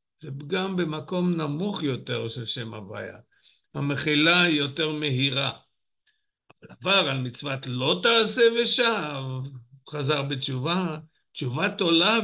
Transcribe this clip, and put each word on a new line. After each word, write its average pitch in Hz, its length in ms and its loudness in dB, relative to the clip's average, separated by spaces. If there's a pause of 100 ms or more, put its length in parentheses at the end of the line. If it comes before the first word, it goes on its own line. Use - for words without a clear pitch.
(200)
זה 151 180 -12
פגם 185 380 -2
במקום 175 580 0
נמוך 160 480 -2
יותר 120 460 -2
של 117 160 -8
שם 110 300 -8
הוויה. 104 440 -12 (560)
המחילה 151 680 4
היא 165 160 4
יותר 147 340 -2
מהירה. 135 600 0 (960)
אבל - 200 -20
עבר 180 400 2
על 135 80 -2
מצוות 131 480 -6
לא 131 360 0
תעשה 233 400 4 (200)
ושב, 214 520 0
הוא 131 280 -6 (480)
חזר 147 320 0
בתשובה, 147 760 -2 (340)
תשובה 143 360 -2
תולה 185 560 4